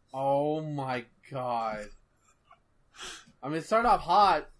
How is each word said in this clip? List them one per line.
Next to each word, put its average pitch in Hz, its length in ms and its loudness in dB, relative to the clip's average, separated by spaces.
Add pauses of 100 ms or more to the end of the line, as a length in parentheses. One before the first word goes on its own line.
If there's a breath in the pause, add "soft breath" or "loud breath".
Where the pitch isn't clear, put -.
(140)
Oh 139 460 0
my 135 460 -6 (240)
god. 117 560 -4 (1600 loud breath)
I 127 60 -8
mean, 160 100 -4
it 156 80 -8
started 233 220 2
off 196 140 4
hot, 180 460 4 (120)